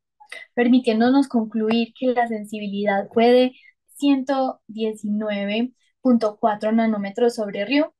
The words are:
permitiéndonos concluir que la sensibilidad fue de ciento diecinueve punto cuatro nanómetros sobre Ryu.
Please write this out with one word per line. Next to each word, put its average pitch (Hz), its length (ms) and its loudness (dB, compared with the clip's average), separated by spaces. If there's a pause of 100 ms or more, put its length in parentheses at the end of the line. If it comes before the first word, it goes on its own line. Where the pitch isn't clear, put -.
(540)
permitiéndonos 247 760 2
concluir 226 680 -2
que 262 100 -4
la 240 200 0
sensibilidad 208 840 -4
fue 240 180 4
de 254 220 4 (420)
ciento 269 720 0
diecinueve 214 1040 -4 (300)
punto 226 360 2
cuatro 214 360 -2
nanómetros 226 640 0
sobre 202 280 -6
Ryu. 285 220 0 (140)